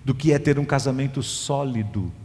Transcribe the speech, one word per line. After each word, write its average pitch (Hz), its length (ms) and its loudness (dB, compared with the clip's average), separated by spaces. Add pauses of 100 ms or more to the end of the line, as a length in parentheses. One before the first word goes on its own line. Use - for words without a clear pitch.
do 135 100 0
que 147 200 4
é 143 60 4
ter 147 200 4
um 147 60 2
casamento 135 580 0
sólido 113 880 -2 (140)